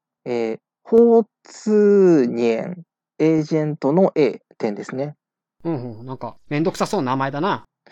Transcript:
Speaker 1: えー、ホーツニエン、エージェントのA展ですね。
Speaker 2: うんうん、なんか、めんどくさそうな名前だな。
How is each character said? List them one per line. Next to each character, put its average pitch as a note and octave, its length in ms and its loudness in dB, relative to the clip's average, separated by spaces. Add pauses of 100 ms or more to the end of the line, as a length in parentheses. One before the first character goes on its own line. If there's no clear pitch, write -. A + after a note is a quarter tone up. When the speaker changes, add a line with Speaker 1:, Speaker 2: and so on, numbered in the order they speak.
(260)
Speaker 1:
え C3+ 60 -10
ー、 A2+ 260 -4 (260)
ホ A#3 380 4
ー A3 40 -4 (180)
ツ G3+ 840 4
ニ A#2+ 180 -2
エ A2+ 160 0
ン、 C3+ 220 -12 (360)
エ D#3+ 200 2
ー D3+ 40 -4
ジ D#3 140 -4
ェ D3+ 80 0
ン D3 120 -6
ト C#3 160 -2
の F#3 220 2
A C3+ 260 0 (160)
展 G#2 180 -6
で - 80 -12
す - 120 -12
ね。 D3 200 -8 (480)
Speaker 2:
う E3 60 -6
ん A#2+ 300 -10
う A#2 40 -18
ん、 - 20 -18
な C3 100 -12
ん - 20 -20
か、 - 200 -14 (120)
め D3 100 -4
ん D#3+ 40 -2
ど F3+ 80 -2
く - 60 -14
さ - 100 -2
そ G#3 120 -4
う - 20 -4
な B2+ 100 -4
名 C3+ 60 -2
前 C3+ 140 -4
だ C#3+ 100 -8
な。 D#3+ 240 -4 (260)